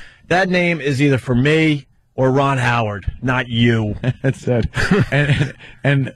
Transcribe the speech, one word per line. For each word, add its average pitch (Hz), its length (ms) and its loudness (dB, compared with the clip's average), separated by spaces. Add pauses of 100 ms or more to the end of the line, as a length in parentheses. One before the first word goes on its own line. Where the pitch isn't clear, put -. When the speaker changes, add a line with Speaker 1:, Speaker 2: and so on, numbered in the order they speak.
(280)
Speaker 1:
that 185 200 0
name 175 320 0
is 135 220 0
either 139 160 4
for 127 160 -2
me 151 520 2 (280)
or 131 160 0
Ron 139 260 0
Howard, 117 640 -2
not 127 260 -2
you. 117 500 2 (120)
Speaker 2:
<laughs> - 140 -4
That's - 260 -2
it. 120 160 0 (480)
And, 143 400 0 (320)
and 139 320 0